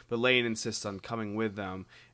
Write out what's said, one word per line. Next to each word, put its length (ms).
but 100
Lane 260
insists 400
on 140
coming 360
with 200
them, 300